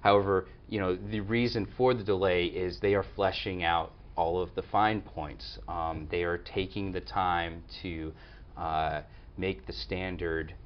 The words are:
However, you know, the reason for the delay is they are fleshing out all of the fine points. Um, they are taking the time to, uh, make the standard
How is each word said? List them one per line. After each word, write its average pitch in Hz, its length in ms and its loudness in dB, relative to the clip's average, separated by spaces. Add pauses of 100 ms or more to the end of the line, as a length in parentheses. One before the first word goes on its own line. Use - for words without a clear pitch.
However, 101 460 6 (220)
you 107 100 -2
know, 92 160 2
the 101 240 -4
reason 113 480 0 (100)
for 127 160 6
the 113 100 0
delay 92 420 4
is 87 340 -2
they 101 160 4
are 98 100 2 (100)
fleshing 95 480 0
out 82 280 2 (240)
all 85 260 2
of 85 140 -4
the 92 80 -4
fine 107 380 2
points. - 680 -10
Um, 80 420 -4
they 87 140 0
are 87 160 0
taking 98 520 -4
the 90 100 -4
time 85 600 -2 (220)
to, 80 300 -6 (440)
uh, 80 440 0 (360)
make 92 300 -4
the 90 60 -8
standard 87 800 -4 (100)